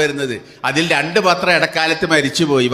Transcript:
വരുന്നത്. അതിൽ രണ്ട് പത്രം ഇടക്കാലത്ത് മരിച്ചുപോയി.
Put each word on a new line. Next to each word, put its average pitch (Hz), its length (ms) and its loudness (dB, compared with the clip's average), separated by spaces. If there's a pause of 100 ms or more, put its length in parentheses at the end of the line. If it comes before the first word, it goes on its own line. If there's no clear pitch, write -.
വരുന്നത്. 139 360 -2 (320)
അതിൽ 143 160 0 (100)
രണ്ട് 156 320 0
പത്രം 180 320 2
ഇടക്കാലത്ത് 160 540 0
മരിച്ചുപോയി. 143 600 2